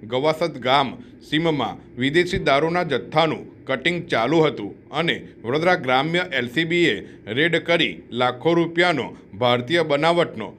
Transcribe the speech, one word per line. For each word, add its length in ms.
ગવાસદ 440
ગામ 220
સીમમાં 520
વિદેશી 460
દારૂના 440
જથ્થાનું 540
કટિંગ 320
ચાલુ 320
હતું 320
અને 160
વડોદરા 420
ગ્રામ્ય 380
એલ 160
સી 160
બીએ 240
રેડ 180
કરી 240
લાખો 400
રૂપિયાનો 480
ભારતીય 500
બનાવટનો 560